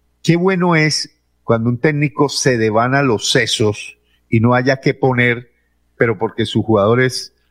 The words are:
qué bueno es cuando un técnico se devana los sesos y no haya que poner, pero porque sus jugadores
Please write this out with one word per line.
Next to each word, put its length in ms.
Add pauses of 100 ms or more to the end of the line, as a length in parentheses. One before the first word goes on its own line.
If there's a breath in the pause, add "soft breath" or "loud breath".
(220)
qué 140
bueno 400
es 440 (220)
cuando 280
un 80
técnico 500
se 300
devana 440
los 280
sesos 680 (320)
y 120
no 120
haya 280
que 120
poner, 600 (440)
pero 220
porque 260
sus 220
jugadores 680 (160)